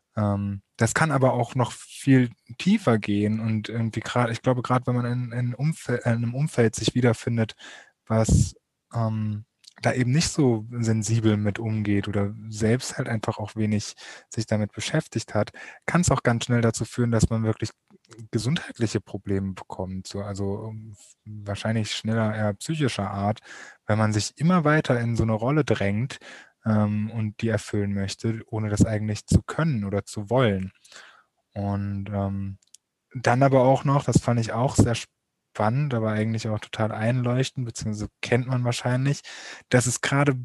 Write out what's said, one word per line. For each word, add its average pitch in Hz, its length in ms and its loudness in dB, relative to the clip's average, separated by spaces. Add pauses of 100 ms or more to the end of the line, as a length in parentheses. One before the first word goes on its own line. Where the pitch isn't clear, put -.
(180)
Ähm, 101 440 0 (160)
das 117 160 2
kann 160 180 2
aber 131 220 4
auch 123 220 -2
noch 127 160 2
viel 127 600 2 (260)
tiefer 180 400 4
gehen 104 420 0
und 110 300 -2
irgendwie 113 320 -2
grad, 120 300 0
ich 117 100 -6
glaube, 127 220 2
grad 123 240 0
wenn 123 80 0
man 120 100 -2
in, 120 260 -4
in 123 240 -4
Umfel-, 135 480 -2
äh, 120 60 2
in 117 80 4
einem 117 180 -2
Umfeld 127 400 2
sich - 200 -2
wiederfindet, 117 600 0 (520)
was, - 480 4 (380)
ähm, 107 520 -2 (380)
da 120 100 2
eben 123 180 0
nicht 156 180 2
so 120 420 2
sensibel 110 680 2
mit 104 220 0
umgeht 104 480 0
oder 101 260 -2 (160)
selbst 110 480 0
halt 135 100 -6
einfach 113 300 -4
auch - 180 -10
wenig 107 380 0 (340)
sich - 200 -6
damit 107 240 0
beschäftigt - 640 -4
hat, 104 160 0 (340)
kann's - 240 2
auch 135 140 2
ganz 117 220 0
schnell 120 160 2
dazu 117 220 0
führen, 120 280 -2
dass 113 180 2
man 113 140 0
wirklich 110 260 -2 (600)
gesundheitliche 117 720 -2
Probleme 98 520 -4
bekommt. 92 540 -10
So, 101 140 -8
also, 101 500 -6
ähm, 110 240 -14 (300)
wahrscheinlich 107 640 -4
schneller 110 440 0
eher 107 200 0
psychischer 131 560 -2
Art, 101 300 0 (440)
weil 107 120 2
man 107 160 2
sich 104 240 -2
immer 175 260 4
weiter 151 360 4
in 117 160 0
so 110 80 2
eine 113 100 2
Rolle 131 300 2
drängt, 107 540 0 (500)
ähm, 107 440 2
und 110 300 -4
die 113 80 0
erfüllen 104 440 -2
möchte, 104 540 -4
ohne 110 220 -4
das 104 160 4
eigentlich 107 400 -2
zu - 160 4
können 139 440 -2
oder 98 200 -4
zu 101 240 -10
wollen. 104 420 2 (840)
Und, 101 600 -4
ähm, 98 440 -4 (560)
dann 123 300 2
aber 135 200 6
auch 131 220 4
noch, 139 180 2
das - 160 2
fand 120 200 2
ich 110 140 -2
auch 117 220 0
sehr 117 200 2
spannend, - 960 -4
aber 110 180 0
eigentlich 110 380 -2
auch 107 100 -2
total - 320 -2
einleuchtend, 120 720 0
beziehungsweise 107 440 -6 (120)
kennt 120 260 0
man 127 180 0
wahrscheinlich, 127 560 0 (480)
dass 123 180 4
es 123 140 -2
gerade 139 440 2